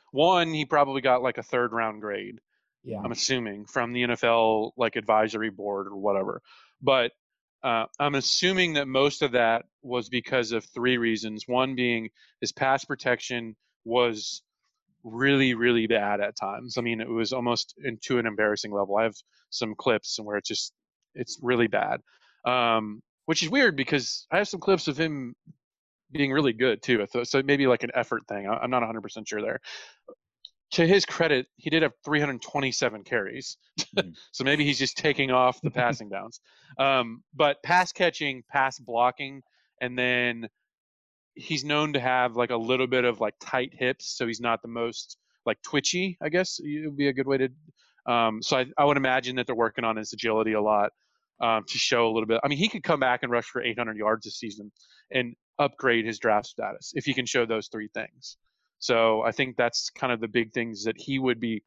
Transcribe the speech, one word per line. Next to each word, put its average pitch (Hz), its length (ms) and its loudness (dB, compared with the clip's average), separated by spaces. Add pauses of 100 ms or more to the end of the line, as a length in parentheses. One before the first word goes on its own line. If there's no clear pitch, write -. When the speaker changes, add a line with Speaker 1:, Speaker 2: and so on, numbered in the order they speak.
(120)
Speaker 1:
one, 165 400 4
he 156 140 -2
probably 135 360 2
got, 127 200 4
like, 123 160 -2
a 113 60 -6
third 120 300 0
round 110 280 -2
grade, 104 380 -8 (440)
Speaker 2:
Yeah. 113 220 -8
Speaker 1:
I'm 120 60 -6
assuming, 113 540 -4
from 120 280 -4
the 123 80 -2
N 120 80 2
F 120 140 -2
L, 113 540 4
like, 117 180 0
advisory 110 560 2
board 98 340 -6
or 98 100 -12
whatever. 98 460 -2 (400)
But, 127 300 4 (520)
uh, 117 220 0 (140)
I'm 143 160 2
assuming 180 580 2
that 143 140 0
most 135 340 2
of 135 120 0
that 117 320 4 (180)
was 123 260 -4
because 123 440 0
of 113 200 -2
three 123 240 2
reasons. 110 480 -2
One 131 300 0
being 120 340 0 (320)
his 117 100 -4
pass 135 320 0
protection 120 720 -4 (300)
was 117 560 0 (640)
really, 131 480 2
really 117 320 4
bad 104 360 0
at 104 160 -2
times. 113 400 -8
I 123 40 -2
mean, 117 200 -4
it 113 80 -8
was 113 240 -2
almost 120 400 -2 (100)
in, 120 200 -6
to 127 160 0
an 113 60 0
embarrassing 107 460 0
level. 101 240 0
I 110 80 4
have 110 120 -2 (340)
some 110 260 -4
clips - 460 -2
where 104 160 -4
it's 98 100 -6
just, - 240 -6 (420)
it's - 280 -10
really 120 260 2
bad, 104 320 -2 (460)
um, 113 560 0 (240)
which 160 180 0
is 156 60 -2
weird 233 260 4
because 135 560 -2
I 165 60 2
have 202 100 2
some 175 140 -8
clips 190 260 2
of 135 100 -2
him 143 380 -4 (800)
being 139 180 0
really 139 220 2
good 113 280 0
too. 110 300 2
So, 123 140 -2
so 135 180 2
maybe, 139 240 2
like, 123 160 4
an 120 100 -4
effort 117 360 -2
thing. 101 180 -6
I, 107 60 0
I'm 120 160 -2
not 123 140 2
a - 20 0
hundred 113 160 -6
percent 107 260 -12
sure 107 140 -4
there. 110 180 -4 (1120)
To 165 160 4
his 185 180 6
credit, 147 420 2 (100)
he - 120 -10
did 160 140 4
have 143 80 2 (140)
three 151 160 2
hundred 135 200 -2
twenty-seven 123 600 -2
carries. 120 540 -4 (200)
<laughs> - 180 -6
Speaker 3:
Mm-hmm. 90 160 -2 (200)
Speaker 1:
So - 120 -6
maybe 147 200 2
he's 143 160 0
just 135 180 -2
taking 139 320 0
off 127 320 4
the 156 100 -2
Speaker 3:
<laughs> 123 120 0
Speaker 1:
passing 113 260 -2
downs. 98 300 -12 (400)
Um, 127 440 0 (120)
but 143 260 2
pass 175 300 4
catching, 147 580 -2
pass 135 300 0
blocking, 127 640 0 (380)
and 123 180 -4
then 123 480 0 (880)
he's 143 280 -6
known 147 300 0
to 139 60 2
have, 123 360 2
like, 120 140 0
a 120 80 0
little 127 300 2
bit 127 180 2
of, 117 140 0
like, 107 200 -2
tight 127 340 -4
hips, - 440 -4
so 127 80 -4
he's 113 140 -4
not 117 220 -2
the 117 60 -14
most, 117 500 -8 (280)
like, 110 180 -2
twitchy, 180 580 -2
I 156 80 -4
guess 180 340 0
y-, 151 220 -6
would 147 120 -8
be 143 100 2
a 139 60 2
good 131 140 -4
way 139 100 2
to, - 720 -6
um, 113 300 2
so - 160 0
I, 127 80 2 (120)
I 143 80 6
would 143 120 6
imagine 127 400 0
that 123 100 -4
they're 127 80 -4
working 113 280 0
on 113 120 0
his 107 180 -8
agility 110 400 0
a 107 80 2
lot, 104 300 2 (500)
um, 113 260 0
to - 100 -6
show 120 300 2
a 110 40 0
little 110 160 -2
bit. 117 160 2
I 139 40 2
mean, 143 120 -2
he 214 100 2
could 190 140 -10
come 151 160 2
back 123 240 2
and 123 80 -4
rush 117 140 0
for 120 180 -6
eight 117 140 -4
hundred 113 200 -4
yards 107 280 0
this 104 120 -12
season 104 340 -12 (400)
and 123 240 -4 (240)
upgrade 123 460 2
his 113 140 -6
draft 107 280 2
status - 480 -10
if 139 100 -4
he 139 80 0
can 127 120 -4
show 120 200 0
those 110 220 -4
three 107 260 -10
things. - 440 -12 (420)
So 113 440 4
I 117 80 0
think 127 240 -2
that's - 360 0
kind 127 200 -2
of 117 80 -2
the 113 80 -4
big 110 260 -2
things 117 300 -6
that 113 140 -2
he 135 220 -4
would 127 200 0
be 113 280 -4